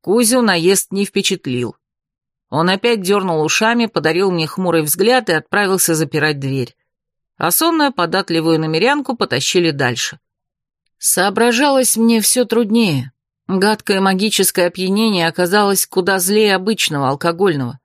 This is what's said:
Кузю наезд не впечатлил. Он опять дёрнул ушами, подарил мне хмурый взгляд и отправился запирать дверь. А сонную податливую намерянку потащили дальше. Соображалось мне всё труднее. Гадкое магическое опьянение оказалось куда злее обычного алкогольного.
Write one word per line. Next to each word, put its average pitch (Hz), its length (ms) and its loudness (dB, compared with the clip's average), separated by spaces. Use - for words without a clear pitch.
Кузю 233 420 2
наезд 185 480 0
не 196 140 -2
впечатлил. 127 720 -4
Он 160 180 0
опять 202 320 0
дёрнул 185 440 0
ушами, 226 420 0
подарил 175 460 0
мне 160 160 -2
хмурый 170 340 0
взгляд 220 460 0
и 175 60 2
отправился 185 600 0
запирать 151 460 -2
дверь. 135 360 -6
А - 160 -2
сонную 320 400 0
податливую 165 680 0
намерянку 214 580 0
потащили 170 540 0
дальше. 131 480 -4
Соображалось 240 960 0
мне 226 240 2
всё 247 240 0
труднее. 208 680 0
Гадкое 196 540 0
магическое 190 680 0
опьянение 185 600 0
оказалось 190 580 0
куда 190 320 0
злее 202 380 2
обычного 180 520 -2
алкогольного. 156 760 -2